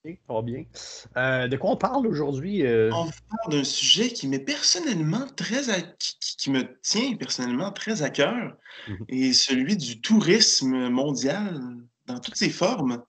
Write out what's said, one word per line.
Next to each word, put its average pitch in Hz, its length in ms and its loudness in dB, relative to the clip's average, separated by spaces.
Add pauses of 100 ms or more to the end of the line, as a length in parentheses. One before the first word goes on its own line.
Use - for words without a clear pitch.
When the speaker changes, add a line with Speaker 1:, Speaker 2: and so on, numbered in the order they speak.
Speaker 1:
Oui, 165 220 -14
ça 131 60 -6
va 113 80 0
bien. 117 240 -6 (500)
Euh, 127 320 2
de 127 80 0
quoi 180 160 0
on 254 60 2
parle 254 300 0
aujourd'hui, 151 580 0
euh ? 113 260 4
Speaker 2:
On 165 140 0 (320)
parle 679 160 -4
d'un 143 100 2
sujet - 460 2
qui 180 180 -6
m'est 135 100 0
personnellement 262 880 0 (120)
très 240 320 -2
à... 190 100 0
qui, - 400 -8
qui, - 160 -6
qui - 160 -2
me 131 100 2 (200)
tient 247 340 0
personnellement 127 560 -2
très 196 320 -4
à 135 60 0
cœur, 190 440 0 (360)
Speaker 1:
Mhm. 101 180 -8
Speaker 2:
et 127 240 2
celui 135 460 2
du 120 240 -8
tourisme 147 880 4
mondial 143 720 0 (460)
dans - 120 -8
toutes - 160 -10
ses 175 140 2
formes. 147 600 0